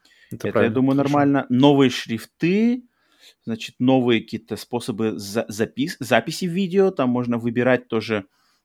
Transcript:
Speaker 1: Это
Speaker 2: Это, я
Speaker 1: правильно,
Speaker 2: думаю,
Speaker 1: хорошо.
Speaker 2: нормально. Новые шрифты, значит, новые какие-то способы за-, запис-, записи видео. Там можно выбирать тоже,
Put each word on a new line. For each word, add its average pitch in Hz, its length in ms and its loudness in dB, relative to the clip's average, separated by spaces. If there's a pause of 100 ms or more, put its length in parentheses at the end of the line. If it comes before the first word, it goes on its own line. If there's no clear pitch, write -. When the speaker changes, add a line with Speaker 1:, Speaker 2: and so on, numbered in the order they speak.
(320)
Speaker 1:
Это 113 160 -8
Speaker 2:
Это, 104 160 2
я 113 60 2
Speaker 1:
правильно, - 20 -4
Speaker 2:
думаю, 131 240 2
Speaker 1:
хорошо. - 20 0
Speaker 2:
нормально. 139 520 2
Новые 135 420 6
шрифты, 208 920 -2 (600)
значит, 113 340 -10
новые 123 420 2
какие-то - 360 -10
способы 110 600 -6
за-, 101 300 -6
запис-, 113 500 -4
записи 123 460 0
видео. 185 460 0
Там 135 200 -2
можно 120 280 -2
выбирать 123 500 0
тоже, 107 360 -4 (400)